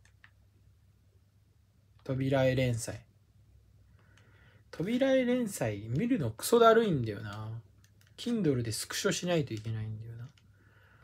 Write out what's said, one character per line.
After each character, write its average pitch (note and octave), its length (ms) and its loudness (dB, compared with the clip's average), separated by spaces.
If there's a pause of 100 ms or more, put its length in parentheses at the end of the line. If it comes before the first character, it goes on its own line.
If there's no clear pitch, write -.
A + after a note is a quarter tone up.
(2000)
扉 C3+ 420 0
絵 C3 100 2
連 B2+ 200 0
載。 A2 260 -8 (1700)
扉 A#3+ 400 0
絵 C4 140 4
連 A#3+ 240 0
載 G#2+ 400 -4
見 E3 180 0
る A#3+ 120 0
の A#2+ 120 -2
ク - 140 -12
ソ A#3 140 6
だ A3+ 140 10
る A3+ 120 6
い G3+ 60 0
ん C3+ 120 0
だ A2 80 -4
よ G2 100 -8
な。 G#2+ 280 -10 (680)
Kindle F3 440 0
で A2+ 100 -4
ス - 160 -6
ク - 80 -10
シ - 120 -2
ョ F#3 40 2
し - 160 -4
な F3 80 0
い D3+ 100 0
と A2+ 80 -8
い G#2+ 60 -6
け A2+ 120 -8
な A2 100 -6
い A2 40 -8
ん A2 140 -10
だ A#2 80 -14
よ A#2 80 -14
な。 A#2+ 140 -14 (760)